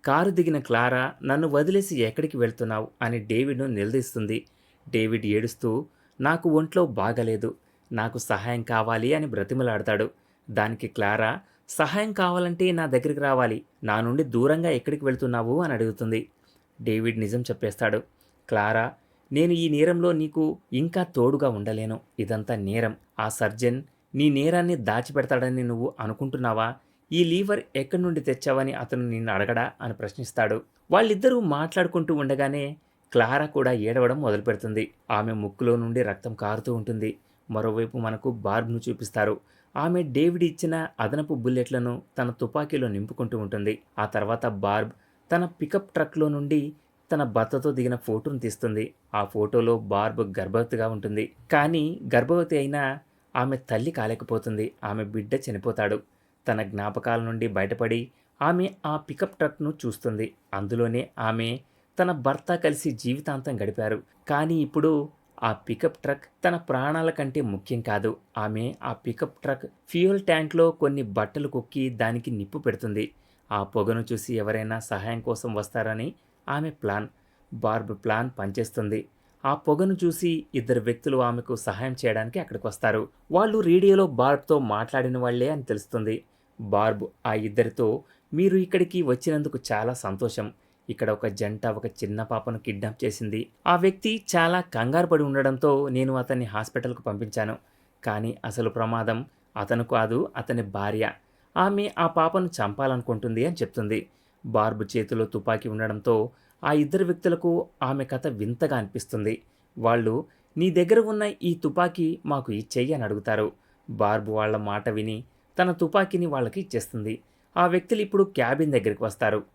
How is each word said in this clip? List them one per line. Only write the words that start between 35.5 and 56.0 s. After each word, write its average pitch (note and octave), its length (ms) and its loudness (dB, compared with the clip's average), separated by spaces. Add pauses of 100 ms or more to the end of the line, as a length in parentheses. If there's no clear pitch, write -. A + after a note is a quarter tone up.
నుండి A#2 260 -2
రక్తం G#2+ 320 -4
కారుతూ A2+ 400 -4
ఉంటుంది. G#2+ 420 -4 (340)
మరోవైపు A2+ 480 -2
మనకు A2+ 320 -4
బార్బ్ను A2+ 580 -2
చూపిస్తారు. G#2+ 520 0 (360)
ఆమె E3+ 260 0
డేవిడ్ E3 420 2
ఇచ్చిన D#3+ 440 -2 (120)
అదనపు D3 340 -2
బుల్లెట్లను B2 680 0 (160)
తన B2 120 0
తుపాకీలో C3+ 580 -2
నింపుకుంటూ G#2+ 500 -4
ఉంటుంది. G#2 400 -2 (200)
ఆ G#2 80 0
తర్వాత A2 400 -2
బార్బ్ G#2 440 0 (420)
తన F3 120 2
పికప్ E3+ 460 -4
ట్రక్‌లో D3+ 380 0
నుండి D3 440 0 (400)
తన D3 100 2
భర్తతో C3 500 0
దిగిన B2 240 0
ఫోటోను A#2+ 420 -4
తీస్తుంది. A2 560 -4 (200)
ఆ G#2 100 2
ఫోటోలో A2+ 540 2
బార్బ్ G#2 600 -2
గర్భవతిగా A2+ 500 -2
ఉంటుంది. G#2+ 440 -4 (200)
కానీ D#3 480 2 (140)
గర్భవతి D#3+ 420 4
అయినా C#3 420 0 (380)
ఆమె C3 200 0
తల్లి B2+ 340 -2
కాలేకపోతుంది. A2+ 800 -4 (120)
ఆమె G#2+ 200 -4
బిడ్డ G#2+ 300 -4
చనిపోతాడు. G#2+ 680 -2 (460)